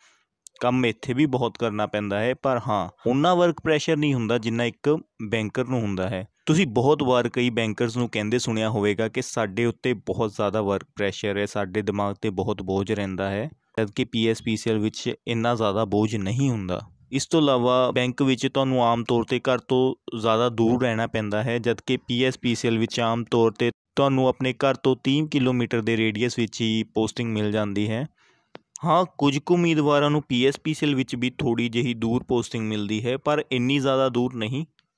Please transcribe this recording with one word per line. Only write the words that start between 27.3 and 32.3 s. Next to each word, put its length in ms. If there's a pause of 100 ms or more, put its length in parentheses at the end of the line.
ਮਿਲ 200
ਜਾਂਦੀ 380
ਹੈ। 160 (800)
ਹਾਂ, 200 (140)
ਕੁਝ 200
ਕੁ 160
ਉਮੀਦਵਾਰਾਂ 560
ਨੂੰ 180
ਪੀ 180
ਐਸ 180
ਪੀ 100
ਸੀ 120
ਐਲ 80
ਵਿੱਚ 220
ਵੀ 140
ਥੋੜ੍ਹੀ 380
ਜਿਹੀ 260
ਦੂਰ 280
ਪੋਸਟਿੰਗ 460